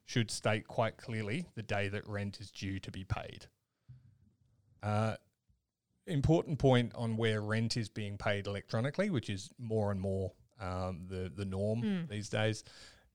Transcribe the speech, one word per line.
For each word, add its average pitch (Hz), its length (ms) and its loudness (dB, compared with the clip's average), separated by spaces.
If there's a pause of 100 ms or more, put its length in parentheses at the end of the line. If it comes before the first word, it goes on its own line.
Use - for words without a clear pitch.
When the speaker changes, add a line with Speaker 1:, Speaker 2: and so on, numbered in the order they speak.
Speaker 1:
should 117 260 2
state 107 360 0
quite 110 300 0
clearly 113 580 -4
the 110 80 -8
day 101 240 0
that 101 220 -4
rent 101 320 -4
is 101 100 -14
due 95 280 -4
to - 120 -10
be 95 140 -8
paid. - 400 -6 (1400)
Uh, 107 320 2 (920)
important 160 520 4
point 123 360 6
on 113 220 0
where 110 240 2
rent 110 360 2
is 107 120 -2
being 101 280 -6
paid 101 300 0
electronically, 117 600 0
which 127 200 0
is 98 280 -4
more 110 340 2
and 98 80 0
more, 95 320 0 (280)
um, 92 480 -4
the, 92 260 -4
the 98 120 -4
norm 104 360 0
Speaker 2:
Mm. 180 280 0
Speaker 1:
these 107 200 -4
days. 110 340 2 (520)